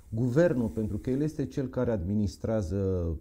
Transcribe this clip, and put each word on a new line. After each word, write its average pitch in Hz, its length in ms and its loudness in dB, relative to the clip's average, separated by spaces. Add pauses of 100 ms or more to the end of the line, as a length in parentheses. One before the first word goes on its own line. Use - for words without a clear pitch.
Guvernul, 123 600 4
pentru 107 280 -2
că 131 120 -6
el 131 120 0
este 151 240 -2
cel 131 220 -4
care 123 240 0
administrează 95 1300 0